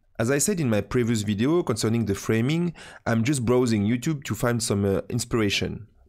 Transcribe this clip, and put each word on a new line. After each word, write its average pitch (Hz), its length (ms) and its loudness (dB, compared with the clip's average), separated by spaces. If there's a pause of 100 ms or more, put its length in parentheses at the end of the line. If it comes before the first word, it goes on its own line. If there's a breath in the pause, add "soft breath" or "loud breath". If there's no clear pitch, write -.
(180)
As 113 120 0
I 143 80 2
said 175 220 0
in 139 80 0
my 104 140 2
previous 117 400 0
video 117 400 2
concerning 113 420 0
the 98 100 0
framing, 147 600 -2 (320 loud breath)
I'm 113 180 2
just 135 200 0
browsing 117 400 4
YouTube 127 400 -2
to 113 100 -4
find 120 280 -2
some, 101 220 0
uh, 98 240 2
inspiration. 107 800 -2 (220)